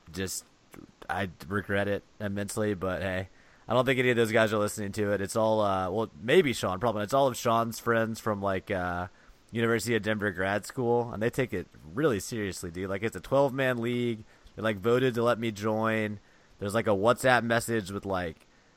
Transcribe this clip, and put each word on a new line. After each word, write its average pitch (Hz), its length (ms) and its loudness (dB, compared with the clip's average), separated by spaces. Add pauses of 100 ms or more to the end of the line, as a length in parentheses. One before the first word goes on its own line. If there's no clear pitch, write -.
(120)
just, 92 320 -6 (640)
I 95 220 -2 (180)
regret 101 400 -2
it 101 140 -2 (180)
immensely, 101 540 -2
but 90 280 -4
hey, 95 260 -4 (400)
I - 40 -2
don't 123 120 4
think 127 140 2
any 127 120 4
of 120 60 4
those 113 160 2
guys 110 200 4
are 110 60 2
listening 104 340 -2
to 101 200 0
it. 98 80 0
It's 98 160 -4
all, 110 240 4
uh, 95 300 2
well, 107 200 -2 (120)
maybe 139 300 4
Sean, 95 260 -2
probably. 107 260 0
It's 101 100 -4
all 139 120 6
of 120 100 0
Sean's 113 420 0
friends 113 420 0
from, 104 220 -2
like, 95 280 -2
uh, 90 380 -4 (440)
University 117 440 0
of 104 60 0
Denver 104 280 0
grad 95 340 0
school, 120 480 0
and 101 80 -6
they 120 100 2
take 127 220 -2
it 90 140 -4 (260)
really 120 280 0
seriously, 98 500 -6
dude. 92 180 -6
Like, 95 140 -4
it's 110 140 -4
a 90 40 -8
twelve-man 131 580 0
league. 120 440 -2 (320)
They, - 80 -10
like, 107 160 0
voted 120 360 2
to 117 100 0
let 117 160 4
me 117 100 -2
join. 107 680 -2 (400)
There's, 101 140 -4
like, 110 120 0
a 110 40 2
WhatsApp 117 520 4
message 117 480 0
with, 98 160 -6
like, 90 400 -4 (300)